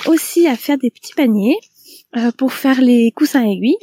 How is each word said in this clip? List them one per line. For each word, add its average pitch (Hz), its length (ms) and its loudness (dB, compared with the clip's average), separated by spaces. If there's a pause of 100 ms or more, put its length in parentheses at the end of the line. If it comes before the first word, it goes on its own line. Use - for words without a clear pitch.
aussi 330 400 0
à 254 80 0
faire 285 220 -2
des 254 140 -2
petits - 220 -20
paniers, 226 440 0 (580)
euh, 233 160 0
pour 262 220 -4
faire 262 280 0
les 240 300 4
coussins 285 320 -2
aiguilles. 214 400 0